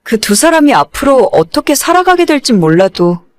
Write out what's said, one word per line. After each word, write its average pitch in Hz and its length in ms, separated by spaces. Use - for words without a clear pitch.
그 220 160
두 202 160
사람이 311 380
앞으로 247 600
어떻게 285 400
살아가게 349 520
될진 262 340
몰라도 175 600